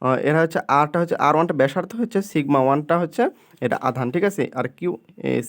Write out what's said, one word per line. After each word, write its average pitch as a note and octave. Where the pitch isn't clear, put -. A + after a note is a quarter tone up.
আহ, B2+
এরা D#3
হচ্ছে D#3+
আরটা D3+
হচ্ছে E3+
আর D3
ওয়ানটা E3
ব্যাসার্ধ F3+
হচ্ছে, A3
সিগমা C#3+
ওয়ানটা D3
হচ্ছে E3
এটা -
আধান, B2
ঠিক F3
আছে? E3
আর B2+
কিউ, F3
এ, -